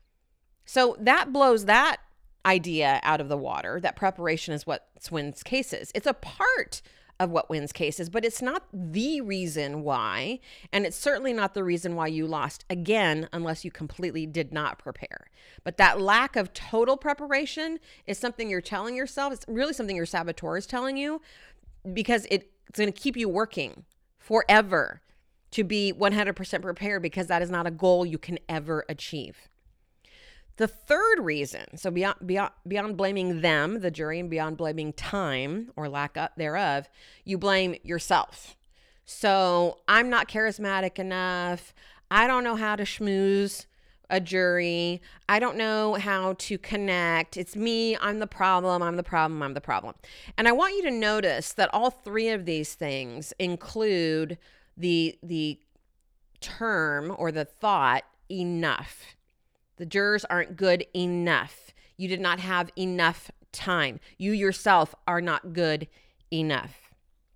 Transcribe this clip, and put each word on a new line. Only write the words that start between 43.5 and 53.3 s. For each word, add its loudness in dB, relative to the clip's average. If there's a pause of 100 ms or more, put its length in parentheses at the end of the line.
a 2
jury. 0 (280)
I 4
don't 0
know 0
how 0
to -6
connect. 0
It's -8
me. 0
I'm -2
the -4
problem. 2
I'm -2
the -4
problem. 0
I'm -4
the -6
problem." -4 (420)
And 2
I 8
want 4
you 0
to 0
notice 0
that 2
all 2
three -4
of -2
these -4
things -6